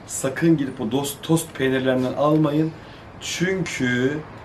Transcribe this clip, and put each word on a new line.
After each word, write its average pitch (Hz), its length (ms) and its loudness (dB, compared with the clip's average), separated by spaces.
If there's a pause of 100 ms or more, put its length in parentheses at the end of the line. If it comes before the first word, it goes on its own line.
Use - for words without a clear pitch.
Sakın 156 500 2
gidip 131 240 -4
o 113 120 -2
dost, 139 300 -2
tost 160 320 0
peynirlerinden 131 580 2
almayın. 151 600 2 (480)
Çünkü 147 1000 0 (260)